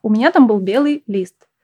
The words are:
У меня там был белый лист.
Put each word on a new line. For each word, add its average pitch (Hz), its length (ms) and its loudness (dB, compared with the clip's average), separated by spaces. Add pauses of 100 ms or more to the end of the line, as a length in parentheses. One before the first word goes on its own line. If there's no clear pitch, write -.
У 220 60 -2
меня 226 220 0
там 294 160 4
был 208 120 0
белый 277 480 -2
лист. 196 280 -6 (280)